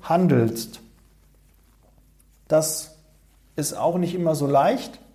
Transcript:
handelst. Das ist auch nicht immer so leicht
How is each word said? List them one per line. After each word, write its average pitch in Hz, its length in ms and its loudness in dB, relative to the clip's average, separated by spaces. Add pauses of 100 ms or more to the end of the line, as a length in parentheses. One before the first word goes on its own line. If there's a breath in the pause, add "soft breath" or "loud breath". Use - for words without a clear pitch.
handelst. 143 760 0 (1700)
Das - 480 -2 (600)
ist 147 180 -6
auch 170 240 0
nicht 175 160 -2
immer 165 200 0
so 143 120 -2
leicht 143 520 0 (160)